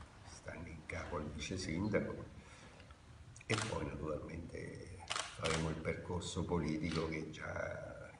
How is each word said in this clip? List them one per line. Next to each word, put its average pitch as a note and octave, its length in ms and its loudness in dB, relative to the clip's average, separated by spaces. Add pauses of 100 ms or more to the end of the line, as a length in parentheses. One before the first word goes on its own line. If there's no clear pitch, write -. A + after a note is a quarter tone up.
(240)
stanno - 440 -8
in D#2+ 180 -10
capo F2 300 -2
al D#2 160 0
vice D#2 260 -2
sindaco F2+ 560 4 (1300)
e A2 120 6 (120)
poi - 180 2
naturalmente D#2 1120 -2 (100)
faremo D#2+ 600 2
il D2+ 120 2
percorso F2 640 0
politico D#2+ 640 4
che D#2 220 -2
già - 760 -2 (120)